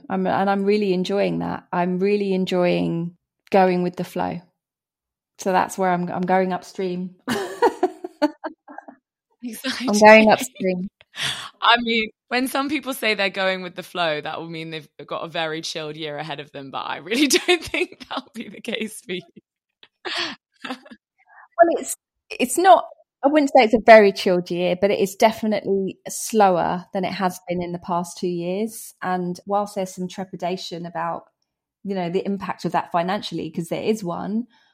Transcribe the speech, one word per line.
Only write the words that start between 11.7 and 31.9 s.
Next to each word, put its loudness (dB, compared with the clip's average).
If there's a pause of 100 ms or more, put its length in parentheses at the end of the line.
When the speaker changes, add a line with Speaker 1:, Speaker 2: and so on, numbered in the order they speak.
Speaker 2:
mean, 2 (200)
when -2
some -2
people -4
say 0
they're 0
going -2
with -12
the -12
flow, -2
that -8
will -10
mean -10
they've -12 (180)
got -8
a -8
very -6
chilled -10
year -10
ahead -8
of -18
them, -14
but -8
I -8
really 0
<laughs> 2
don't 2
think -6
that'll -10
be -14
the -18
case -8
for -12
you. -8 (840)
<laughs> -6 (300)
Speaker 1:
Well, -2
it's, -10 (360)
it's -2
not, 6 (400)
I 4
wouldn't 4
say 10
it's 4
a 2
very 12
chilled 0
year, 0
but 2
it 0
is 0
definitely 0 (100)
slower 2
than -2
it -4
has -2
been -4
in -8
the -6
past -6
two -4
years. -6
And -4
whilst -4
there's -4
some -8
trepidation -8
about, -8 (580)
you -4